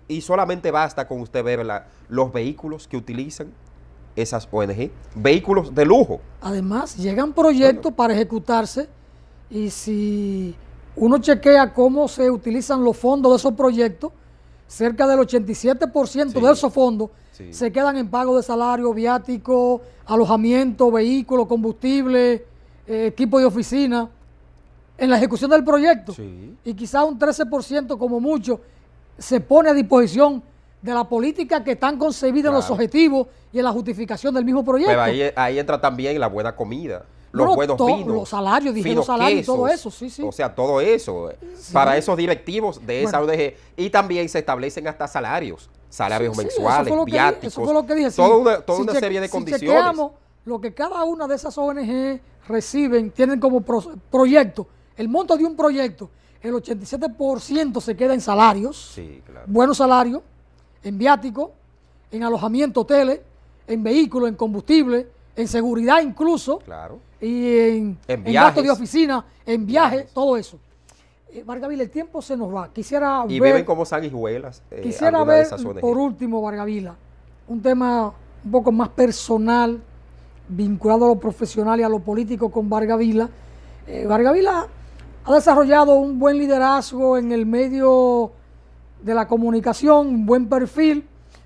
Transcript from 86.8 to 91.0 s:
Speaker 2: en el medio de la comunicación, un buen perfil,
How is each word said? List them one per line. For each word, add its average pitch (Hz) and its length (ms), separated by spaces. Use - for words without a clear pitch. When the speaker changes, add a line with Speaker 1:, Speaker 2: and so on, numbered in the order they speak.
Speaker 2:
en 240 140
el 233 140
medio 254 840
de 208 100
la 226 160
comunicación, 233 800
un 240 200
buen 240 220
perfil, 294 560